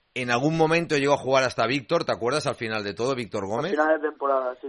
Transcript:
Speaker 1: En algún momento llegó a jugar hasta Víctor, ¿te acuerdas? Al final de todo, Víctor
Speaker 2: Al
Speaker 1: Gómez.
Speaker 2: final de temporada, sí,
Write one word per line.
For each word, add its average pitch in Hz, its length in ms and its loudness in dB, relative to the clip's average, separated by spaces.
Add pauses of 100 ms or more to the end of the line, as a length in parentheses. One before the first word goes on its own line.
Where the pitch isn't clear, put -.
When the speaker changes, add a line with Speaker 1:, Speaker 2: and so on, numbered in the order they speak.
(140)
Speaker 1:
En 123 160 -4
algún 143 260 2
momento 160 400 2
llegó 139 160 2
a 139 60 4
jugar 131 260 2
hasta 120 220 0
Víctor, 143 400 0
¿te - 60 0
acuerdas? 131 340 -2
Al 123 100 -2
final 110 260 -4
de 101 120 -6
todo, 131 200 -2
Víctor 107 300 -6
Speaker 2:
Al 95 60 -4
Speaker 1:
Gómez. 147 220 -4
Speaker 2:
final 156 280 2
de 151 80 -2
temporada, 135 520 -2
sí, 139 80 -10